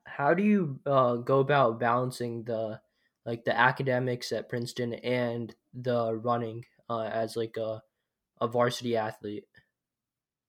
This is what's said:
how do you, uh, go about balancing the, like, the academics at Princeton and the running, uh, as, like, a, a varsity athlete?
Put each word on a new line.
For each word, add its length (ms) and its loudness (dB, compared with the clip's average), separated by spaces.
how 280 0
do 100 2
you, 420 4
uh, 320 4
go 220 2
about 380 4
balancing 680 -2
the, 340 -4
like, 180 -6
the 140 0
academics 720 2
at 160 -4
Princeton 460 -4
and 600 -2
the 420 0
running, 480 -2
uh, 140 -2
as, 320 -4
like, 220 -4
a, 240 -4
a 80 0
varsity 480 0
athlete? 480 -4